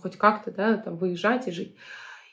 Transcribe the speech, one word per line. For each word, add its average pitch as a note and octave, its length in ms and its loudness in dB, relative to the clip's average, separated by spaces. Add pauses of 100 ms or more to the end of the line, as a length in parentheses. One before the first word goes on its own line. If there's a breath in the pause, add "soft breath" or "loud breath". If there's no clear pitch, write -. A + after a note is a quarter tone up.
хоть - 160 -10
как-то, - 340 4
да, G#3 280 2
там, E3+ 180 -8
выезжать F#3 500 0
и F#3+ 40 -4
жить. F3 260 -8 (560 loud breath)